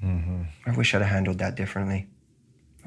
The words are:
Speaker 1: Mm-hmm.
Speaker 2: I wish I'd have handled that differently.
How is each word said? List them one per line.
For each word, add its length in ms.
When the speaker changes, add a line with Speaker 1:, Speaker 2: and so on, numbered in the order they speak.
Speaker 1:
Mm-hmm. 400
Speaker 2:
I 100
wish 180
I'd 80
have 80
handled 280
that 160
differently. 460